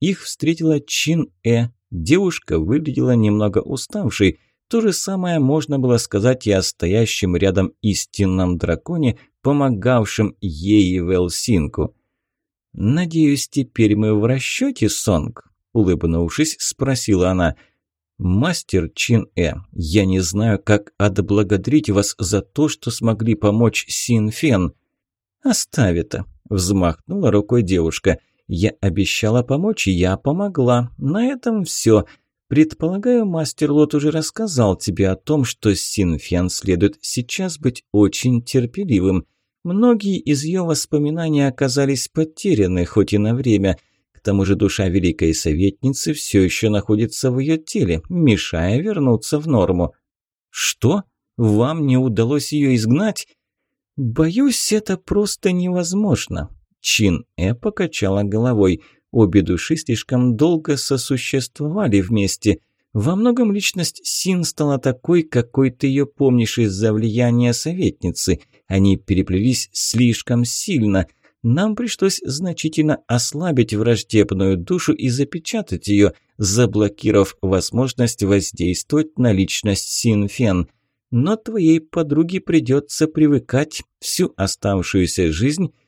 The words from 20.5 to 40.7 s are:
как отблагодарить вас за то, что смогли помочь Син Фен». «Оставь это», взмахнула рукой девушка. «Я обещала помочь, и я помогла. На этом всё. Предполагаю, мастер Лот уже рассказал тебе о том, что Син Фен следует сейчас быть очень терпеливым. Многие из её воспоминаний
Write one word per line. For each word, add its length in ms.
как 340
отблагодарить 960
вас 280
за 220
то, 280
что 220
смогли 440
помочь 540
Син 420
Фен». 420
«Оставь 540
это», 280
взмахнула 840
рукой 320
девушка. 560
«Я 320
обещала 600
помочь, 440
и 60
я 240
помогла. 840
На 280
этом 380
всё. 400
Предполагаю, 760
мастер 460
Лот 240
уже 160
рассказал 680
тебе 320
о 80
том, 280
что 300
Син 440
Фен 320
следует 500
сейчас 580
быть 340
очень 500
терпеливым. 840
Многие 540
из 240
её 220
воспоминаний 840